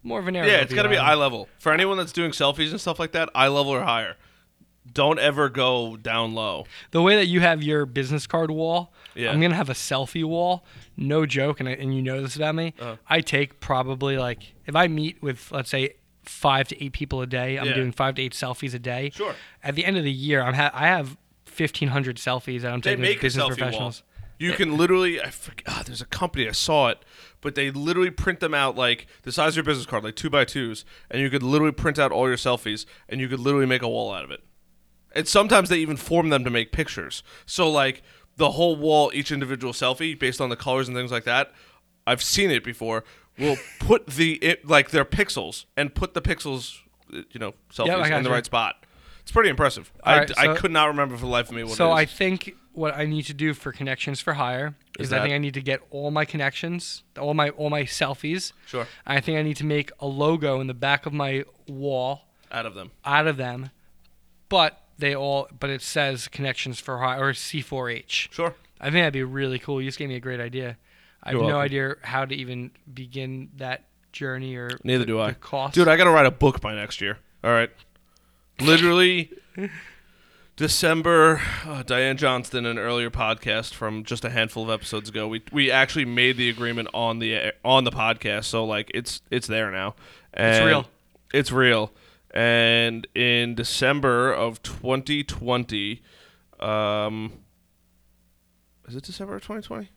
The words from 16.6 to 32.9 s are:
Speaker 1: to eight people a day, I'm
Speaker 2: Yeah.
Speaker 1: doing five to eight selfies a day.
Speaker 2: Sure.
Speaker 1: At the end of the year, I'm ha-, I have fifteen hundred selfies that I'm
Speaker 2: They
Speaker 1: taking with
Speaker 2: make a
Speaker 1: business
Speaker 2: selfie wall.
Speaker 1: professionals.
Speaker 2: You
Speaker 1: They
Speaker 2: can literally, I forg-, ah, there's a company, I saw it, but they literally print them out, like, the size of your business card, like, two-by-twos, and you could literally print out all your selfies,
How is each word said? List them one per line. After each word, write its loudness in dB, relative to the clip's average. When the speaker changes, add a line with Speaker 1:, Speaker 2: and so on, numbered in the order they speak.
Speaker 1:
to -10
eight -8
people -6
a -6
day, -4
I'm -4
Speaker 2:
Yeah. 0
Speaker 1:
doing 0
five 0
to -4
eight -6
selfies -6
a -8
day. -6
Speaker 2:
Sure. -6
Speaker 1:
At -6
the 0
end 2
of 0
the 0
year, 2
I'm 0
ha-, 2
I 0
have 2
fifteen -2
hundred -2
selfies -6
that -4
I'm -4
Speaker 2:
They -2
Speaker 1:
taking -2
with 2
Speaker 2:
make 0
a -6
Speaker 1:
business 0
Speaker 2:
selfie 0
wall. -2
Speaker 1:
professionals. -4
Speaker 2:
You -2
Speaker 1:
They -2
Speaker 2:
can 2
literally, 4
I -6
forg-, -16
ah, -6
there's -12
a -12
company, -2
I -6
saw 4
it, -2
but -6
they -2
literally 0
print -2
them 0
out, 2
like, 2
the -8
size 2
of 0
your 0
business 0
card, -4
like, -8
two-by-twos, 0
and -2
you 0
could 0
literally 4
print 0
out 4
all 2
your 2
selfies, -2